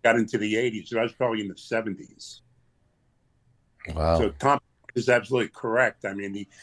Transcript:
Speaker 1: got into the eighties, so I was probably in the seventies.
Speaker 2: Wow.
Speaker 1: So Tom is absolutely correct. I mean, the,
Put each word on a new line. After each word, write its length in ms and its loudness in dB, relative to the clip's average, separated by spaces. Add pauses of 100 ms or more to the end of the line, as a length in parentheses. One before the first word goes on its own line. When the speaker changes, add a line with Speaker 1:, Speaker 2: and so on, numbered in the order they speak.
Speaker 1:
got 140 6
into 200 0
the 180 0
eighties, 340 -2
so 100 -2
I 40 2
was 100 -4
probably 280 -2
in 60 -6
the 100 -12
seventies. 840 -8 (1500)
Speaker 2:
Wow. 240 4
Speaker 1:
So 180 2
Tom 220 2 (340)
is 160 0
absolutely 400 2
correct. 560 -2
I 80 -6
mean, 180 -6
the, 160 -8 (160)